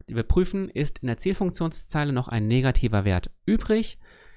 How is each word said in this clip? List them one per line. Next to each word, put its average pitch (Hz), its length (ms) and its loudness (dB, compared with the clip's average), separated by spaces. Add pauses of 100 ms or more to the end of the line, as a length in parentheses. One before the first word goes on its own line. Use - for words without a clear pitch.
wir 113 160 -4
prüfen, 185 460 0
ist - 300 -4
in 131 80 -6
der 120 120 -2
Zielfunktionszeile 160 920 -2
noch 127 160 -2
ein 107 180 -2
negativer 120 580 4
Wert 92 300 0 (120)
übrig. 220 520 0 (380)